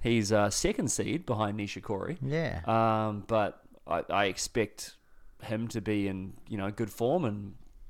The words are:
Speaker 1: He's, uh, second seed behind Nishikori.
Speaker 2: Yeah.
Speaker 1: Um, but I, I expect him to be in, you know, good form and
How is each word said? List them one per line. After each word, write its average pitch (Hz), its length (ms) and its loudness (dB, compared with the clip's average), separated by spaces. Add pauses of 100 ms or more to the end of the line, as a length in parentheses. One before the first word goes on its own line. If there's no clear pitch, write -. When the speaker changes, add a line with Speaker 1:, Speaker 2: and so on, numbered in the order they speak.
Speaker 1:
He's, 113 300 4
uh, 104 180 6
second 170 420 0
seed - 340 -2
behind 107 340 0
Nishikori. 98 640 -4
Speaker 2:
Yeah. 135 460 -2
Speaker 1:
Um, 110 580 2
but 107 360 2 (260)
I, 80 220 0
I 101 160 4
expect - 680 -2 (480)
him 110 260 -4
to 113 120 -4
be 101 260 0
in, 95 260 -6 (160)
you 107 80 -4
know, 98 140 -2
good 107 200 -4
form 139 340 2
and 104 300 -4 (340)